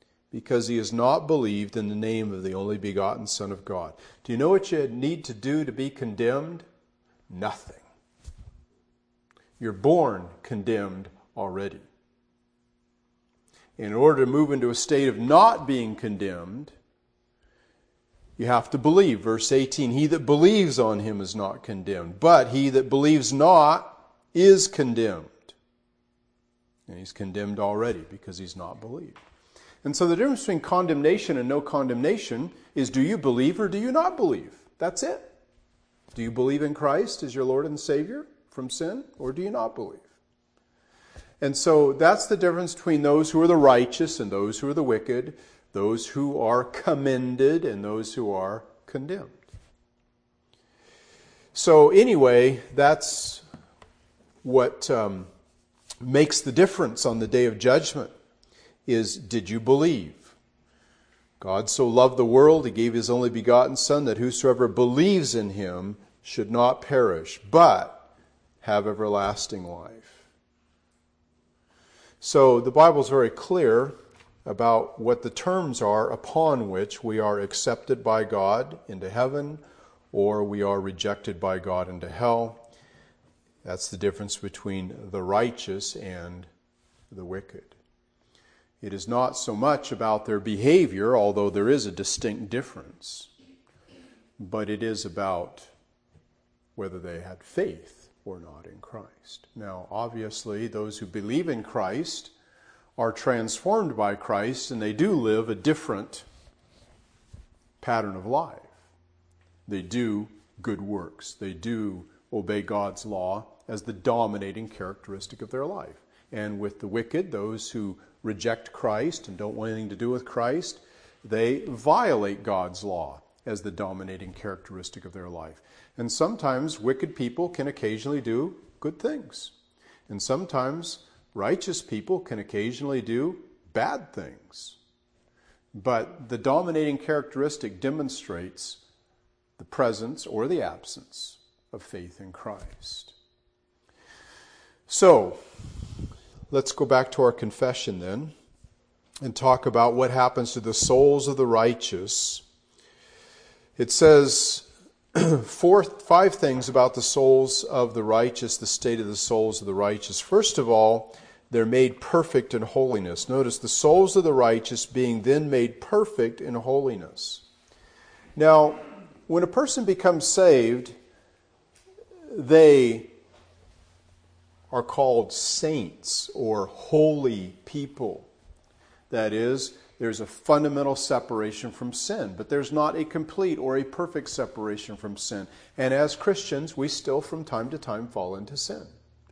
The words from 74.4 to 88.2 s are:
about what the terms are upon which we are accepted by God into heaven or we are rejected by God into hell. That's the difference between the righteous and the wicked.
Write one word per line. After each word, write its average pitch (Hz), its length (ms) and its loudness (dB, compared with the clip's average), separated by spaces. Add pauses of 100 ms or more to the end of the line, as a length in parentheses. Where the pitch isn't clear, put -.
about 117 540 0
what 120 220 0
the 120 80 -8
terms 175 520 -4
are 107 280 2
upon 131 600 -2
which 95 340 -6
we 110 140 -4
are 104 200 0
accepted 117 640 -4
by 110 220 0
God 110 540 -2 (100)
into 95 220 -12
heaven 143 480 -4 (520)
or 104 320 0
we 104 200 -4
are 98 180 0
rejected 98 580 -6
by 95 200 -4
God 90 300 -6
into 87 200 -12
hell. 117 480 -2 (1080)
That's 92 260 -10
the 101 100 -12
difference 101 400 -4
between 95 720 -10
the 95 120 -6
righteous 101 720 -4
and 90 520 -16 (680)
the 92 140 -16
wicked. - 480 -14 (1080)